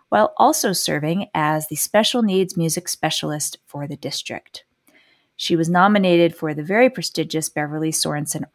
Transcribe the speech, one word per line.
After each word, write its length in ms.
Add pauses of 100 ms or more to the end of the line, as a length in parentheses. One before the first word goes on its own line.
while 280
also 340
serving 640
as 320
the 80
special 480
needs 340
music 300
specialist 800
for 220
the 100
district. 640 (760)
She 160
was 140
nominated 640
for 220
the 80
very 260
prestigious 580
Beverly 440
Sorensen 640